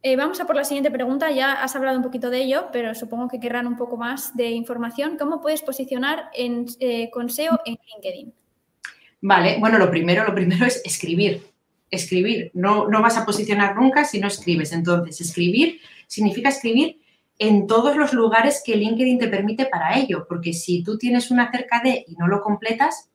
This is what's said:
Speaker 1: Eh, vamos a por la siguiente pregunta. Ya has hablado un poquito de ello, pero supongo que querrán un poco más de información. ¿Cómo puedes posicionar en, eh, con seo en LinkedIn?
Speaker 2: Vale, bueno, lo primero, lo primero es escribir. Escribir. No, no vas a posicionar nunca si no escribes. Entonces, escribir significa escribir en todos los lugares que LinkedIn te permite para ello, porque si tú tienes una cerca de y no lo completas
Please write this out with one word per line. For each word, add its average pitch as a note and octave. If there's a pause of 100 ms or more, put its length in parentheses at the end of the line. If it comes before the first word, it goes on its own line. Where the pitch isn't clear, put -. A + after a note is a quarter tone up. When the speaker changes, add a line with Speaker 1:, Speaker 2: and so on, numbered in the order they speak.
Speaker 1:
Eh, C4
vamos D#4+
a E4+
por D4
la C#4+
siguiente C#4
pregunta. C4+
Ya C4+
has C4
hablado C4
un B3+
poquito B3+
de B3+
ello, C4+
pero A#3
supongo A#3
que B3
querrán A#3+
un A#3+
poco A#3+
más A#3+
de A#3
información. A#3
¿Cómo D4
puedes D4+
posicionar C#4
en, A#3+ (160)
eh, A#3
con A#3+
seo D#4
en A#3 (160)
LinkedIn? G3 (880)
Speaker 2:
Vale, F3
bueno, A3
lo F3+
primero, F3
lo G#3
primero F#3
es B3
escribir. E3+ (440)
Escribir. F#3
No, G#3
no A3
vas A3+
a A3
posicionar G3+
nunca C4
si G#3
no G3
escribes. E3
Entonces, E3+
escribir F#3 (240)
significa G#3+
escribir C4+ (380)
en G#3+
todos A#3
los D4
lugares A3+
que A3+
LinkedIn A#3
te A3+
permite G#3+
para F3
ello, G#3+
porque E3+
si F3
tú G#3+
tienes A#3+
una A#3+
cerca B3
de B3+
y E3
no E3+
lo G3+
completas A3+